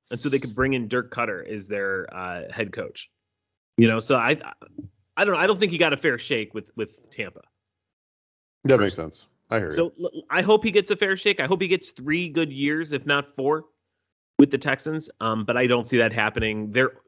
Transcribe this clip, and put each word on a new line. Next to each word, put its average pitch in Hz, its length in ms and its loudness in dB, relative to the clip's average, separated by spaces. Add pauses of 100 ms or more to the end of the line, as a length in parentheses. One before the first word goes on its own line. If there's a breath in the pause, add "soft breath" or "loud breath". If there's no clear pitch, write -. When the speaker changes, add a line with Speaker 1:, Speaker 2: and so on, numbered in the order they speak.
(120)
Speaker 1:
And 123 80 -8
so 143 80 -6
they 139 120 2
could 117 160 -10
bring 135 180 0
in 120 160 -2
Dirk 123 220 -4
Cutter 113 360 -6
as 101 200 -10
their, 98 460 -4
uh, 90 380 -10
head 107 220 -6
coach. - 360 -12 (680)
You 113 100 8
know, 113 140 2
so 131 160 0
I, 120 140 2 (840)
I 185 80 2
don't 202 120 2
know. 151 40 0
I 180 80 2
don't 202 120 0
think 196 120 2
he 170 60 -2
got 160 160 4
a 135 40 0
fair 135 200 0
shake 113 360 -4
with, 104 220 -10
with - 360 -10
Tampa. 98 300 -12 (1200)
Speaker 2:
That 131 140 8
makes 98 160 2
sense. - 320 -12 (220)
I 113 100 2
hear 85 120 -2
Speaker 1:
So 165 260 0
Speaker 2:
you. 117 160 -6
Speaker 1:
l-, - 160 -12
I 170 120 2
hope 214 220 4
he 220 80 0
gets 196 200 2
a 202 40 0
fair 190 200 0
shake. 196 240 0
I 135 60 0
hope 175 160 0
he 190 60 0
gets 175 240 -2
three 156 380 -4
good 156 220 -2
years, 147 400 -4
if 135 140 -6
not 143 300 0
four, 147 300 -2 (760)
with 139 120 8
the 139 60 0
Texans. 156 520 -4 (100)
Um, 110 260 -2
but 120 120 2
I 127 100 4
don't 120 200 2
see 127 100 0
that 113 160 4
happening. 107 580 -2
Their, 127 220 2 (140)